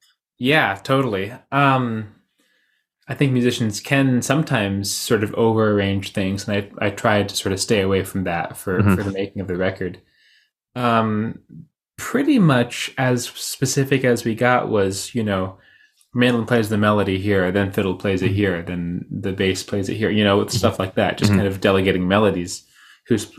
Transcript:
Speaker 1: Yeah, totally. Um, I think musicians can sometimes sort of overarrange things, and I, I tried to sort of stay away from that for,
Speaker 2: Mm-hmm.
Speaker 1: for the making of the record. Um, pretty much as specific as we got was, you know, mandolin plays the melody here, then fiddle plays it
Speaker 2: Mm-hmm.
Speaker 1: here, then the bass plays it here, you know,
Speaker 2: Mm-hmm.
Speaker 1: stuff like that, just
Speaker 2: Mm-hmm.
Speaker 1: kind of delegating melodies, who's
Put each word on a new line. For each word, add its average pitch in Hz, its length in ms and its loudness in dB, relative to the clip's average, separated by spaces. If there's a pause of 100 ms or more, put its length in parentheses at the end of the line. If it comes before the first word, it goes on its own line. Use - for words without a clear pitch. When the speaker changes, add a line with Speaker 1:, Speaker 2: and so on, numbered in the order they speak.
(380)
Speaker 1:
Yeah, 127 440 2
totally. 117 500 -2 (200)
Um, 127 640 0 (920)
I 127 80 -6
think 139 180 2
musicians 120 460 0
can 131 440 2
sometimes 104 680 0
sort - 320 0
of 104 100 -2
overarrange 104 760 2
things, 98 380 -4
and 101 80 0
I, 101 300 -4
I 101 40 0
tried 101 380 0
to - 80 -8
sort 95 160 -4
of 92 80 -4
stay 110 200 0
away 95 220 0
from 95 220 -4
that 85 320 -6
for, 92 240 -2
Speaker 2:
Mm-hmm. 101 160 4
Speaker 1:
for 104 80 -2
the 98 80 -4
making 98 280 -6
of 90 60 -8
the 92 100 -6
record. 92 440 -6 (760)
Um, 113 640 0 (560)
pretty 277 440 0
much 127 580 2
as 123 280 0
specific 135 800 -2
as 120 200 2
we 113 100 0
got 123 340 2
was, 98 460 -2
you 120 80 -2
know, 95 360 -2 (540)
mandolin 123 340 2
plays 113 240 2
the 107 80 0
melody 101 420 2
here, 95 320 2
then 98 180 0
fiddle 98 240 -2
plays 95 260 -2
it 123 60 0
Speaker 2:
Mm-hmm. 104 80 0
Speaker 1:
here, 92 280 0
then 90 480 -6
the 101 220 -6
bass 95 300 -2
plays 98 260 -4
it - 80 -4
here, 107 140 0
you 107 140 2
know, 101 160 6
Speaker 2:
Mm-hmm. 104 80 -2
Speaker 1:
stuff 110 320 0
like 95 160 -4
that, 95 220 0
just 107 120 2
Speaker 2:
Mm-hmm. 98 100 4
Speaker 1:
kind 101 80 2
of 95 120 -6
delegating 95 480 2
melodies, 95 580 0 (400)
who's 107 200 -2 (120)